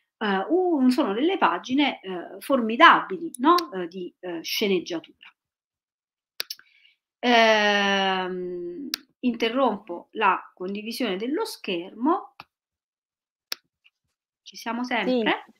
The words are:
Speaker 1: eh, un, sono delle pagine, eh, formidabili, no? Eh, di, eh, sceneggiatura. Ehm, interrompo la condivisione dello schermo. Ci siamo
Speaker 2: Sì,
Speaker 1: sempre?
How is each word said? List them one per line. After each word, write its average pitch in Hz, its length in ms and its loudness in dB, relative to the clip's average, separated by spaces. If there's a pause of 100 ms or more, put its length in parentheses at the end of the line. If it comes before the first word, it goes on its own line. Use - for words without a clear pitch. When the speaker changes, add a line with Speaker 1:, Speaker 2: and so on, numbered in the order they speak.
(180)
Speaker 1:
eh, 196 300 -2
un, 320 420 2
sono 247 220 0
delle 311 260 0
pagine, 240 640 0
eh, 180 400 -10
formidabili, 226 1000 4
no? 302 160 4 (180)
Eh, 185 160 -6
di, 180 320 -12
eh, 170 220 -8
sceneggiatura. 175 880 -4 (1900)
Ehm, 196 1700 2 (320)
interrompo 226 920 -2
la 202 420 0
condivisione 208 640 -6
dello 269 280 -4
schermo. 214 920 -4 (2000)
Ci - 140 -20
siamo 233 260 -6 (180)
Speaker 2:
Sì, 240 220 0
Speaker 1:
sempre? - 380 -2